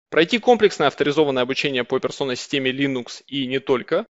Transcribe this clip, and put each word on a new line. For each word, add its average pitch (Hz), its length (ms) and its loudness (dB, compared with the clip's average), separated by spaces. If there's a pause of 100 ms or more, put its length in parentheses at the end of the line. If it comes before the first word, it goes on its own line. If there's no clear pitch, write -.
(100)
Пройти 170 280 2
комплексное 214 500 4
авторизованное 143 540 2
обучение 131 420 -2
по 131 120 -2
операционной 127 400 -4
системе 131 340 -4
Linux 131 560 -4
и 135 200 -6
не 131 120 -4
только 139 480 -2 (120)